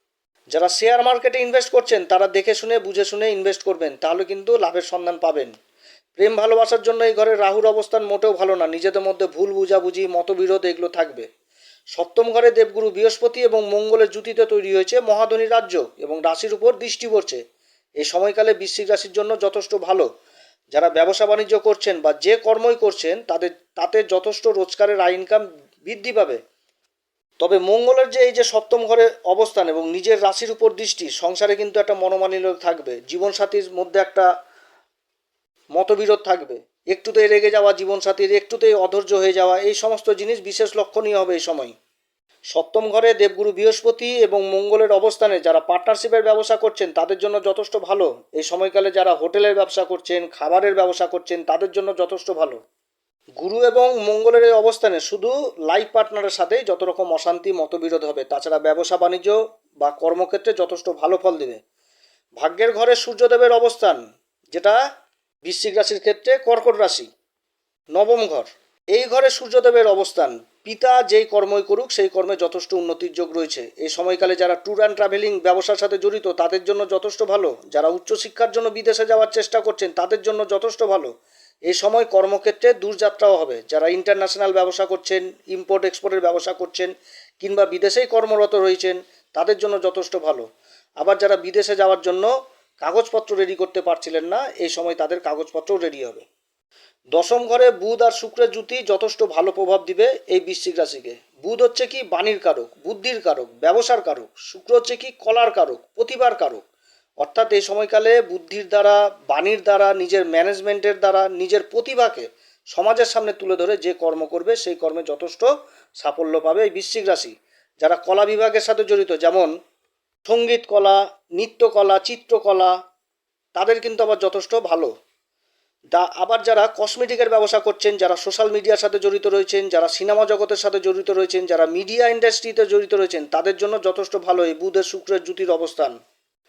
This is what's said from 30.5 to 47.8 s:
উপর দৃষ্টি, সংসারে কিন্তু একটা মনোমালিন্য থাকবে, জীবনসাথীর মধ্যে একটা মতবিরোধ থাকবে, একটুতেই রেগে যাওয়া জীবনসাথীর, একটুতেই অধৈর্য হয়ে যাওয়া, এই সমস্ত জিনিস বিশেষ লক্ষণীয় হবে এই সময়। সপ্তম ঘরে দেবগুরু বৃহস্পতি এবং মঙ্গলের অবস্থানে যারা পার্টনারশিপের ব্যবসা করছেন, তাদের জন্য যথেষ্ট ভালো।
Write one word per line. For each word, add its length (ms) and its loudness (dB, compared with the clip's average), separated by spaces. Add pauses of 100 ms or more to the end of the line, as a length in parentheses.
উপর 220 2
দৃষ্টি, 360 -8
সংসারে 460 -2
কিন্তু 240 -2
একটা 140 0
মনোমালিন্য 600 -2
থাকবে, 540 -6
জীবনসাথীর 640 -4
মধ্যে 280 -2
একটা 440 2 (1300)
মতবিরোধ 480 2
থাকবে, 400 -4 (280)
একটুতেই 400 2
রেগে 240 4
যাওয়া 220 4
জীবনসাথীর, 580 -2
একটুতেই 420 2
অধৈর্য 400 0
হয়ে 200 2
যাওয়া, 260 2
এই 140 0
সমস্ত 360 -2
জিনিস 320 -2
বিশেষ 360 -4
লক্ষণীয় 420 -2
হবে 140 -2
এই 60 -2
সময়। 340 -6 (720)
সপ্তম 460 -2
ঘরে 240 4
দেবগুরু 380 2
বৃহস্পতি 640 0
এবং 260 2
মঙ্গলের 480 2
অবস্থানে 480 2
যারা 200 2
পার্টনারশিপের 640 0
ব্যবসা 320 2
করছেন, 380 -2
তাদের 240 -2
জন্য 260 -4
যথেষ্ট 340 -2
ভালো। 540 -2